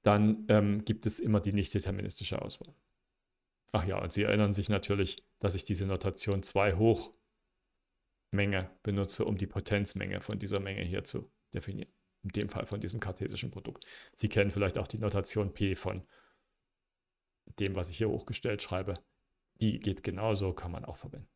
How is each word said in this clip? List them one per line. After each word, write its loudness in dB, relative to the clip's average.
Dann, 6
ähm, 6
gibt -2
es 0
immer 4
die 0
nicht-deterministische -2
Auswahl. -10
Ach 2
ja, 0
und -4
Sie 2
erinnern 4
sich 0
natürlich, 0
dass 0
ich -4
diese -2
Notation 0
zwei 4
hoch 4
Menge 2
benutze, 0
um 0
die -2
Potenzmenge -2
von -6
dieser -2
Menge -6
hier -2
zu -6
definieren. -8
In -6
dem -4
Fall -6
von -6
diesem -6
kartesischen -6
Produkt. -12
Sie 0
kennen 4
vielleicht 2
auch -2
die -8
Notation 0
P 2
von -4
dem, 0
was -4
ich -12
hier 0
hochgestellt -4
schreibe. -4
Die 2
geht -4
genauso, 0
kann -8
man -8
auch -12
verwenden. -16